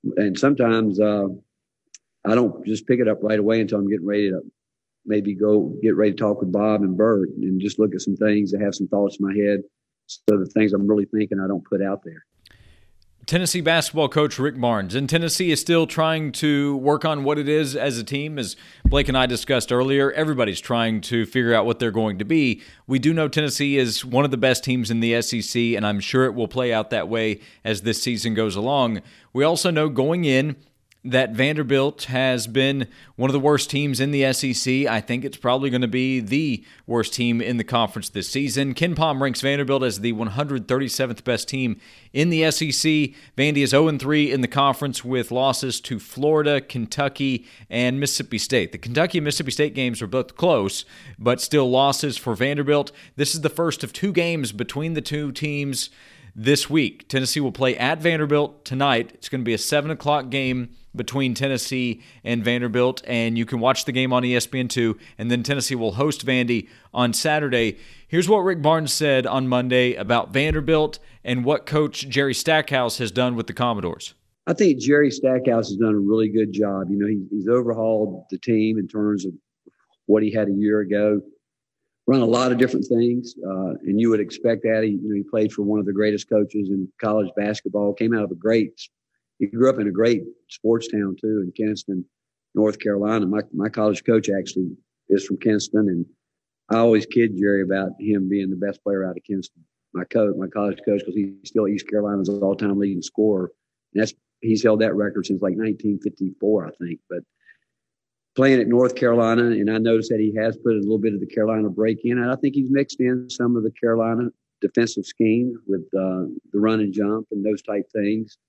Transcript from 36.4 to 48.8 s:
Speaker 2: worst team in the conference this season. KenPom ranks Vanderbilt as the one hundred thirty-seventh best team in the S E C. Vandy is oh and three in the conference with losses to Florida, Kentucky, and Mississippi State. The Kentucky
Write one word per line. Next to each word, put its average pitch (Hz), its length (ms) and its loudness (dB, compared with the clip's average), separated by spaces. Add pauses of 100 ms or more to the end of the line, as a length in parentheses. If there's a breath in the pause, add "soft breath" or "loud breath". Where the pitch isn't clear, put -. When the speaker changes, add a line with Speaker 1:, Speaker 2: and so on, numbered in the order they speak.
Speaker 2:
worst 117 300 -2
team 120 260 0
in 117 160 -2
the 110 60 -2
conference 117 460 -2
this 98 200 -6
season. 135 460 -2
KenPom 156 440 0
ranks 135 220 -2
Vanderbilt 139 400 0
as 104 200 -2
the 117 100 0
one 113 160 -4
hundred 131 400 -6
thirty-seventh 127 560 -2
best 117 240 -4
team 127 340 -4 (320 loud breath)
in 156 160 2
the 160 140 2
S 156 180 2
E 156 100 -2
C. 151 440 0 (200 loud breath)
Vandy 143 280 2
is 131 100 0
oh 151 140 6
and 147 120 0
three 147 320 0
in 135 100 0
the 123 60 0
conference 139 560 -2
with 123 280 -4
losses 127 500 -2
to 117 160 -8
Florida, 147 640 0
Kentucky, 131 840 -4 (200 loud breath)
and 123 320 0
Mississippi 131 380 -4
State. 113 340 0
The - 60 -14
Kentucky 156 400 -2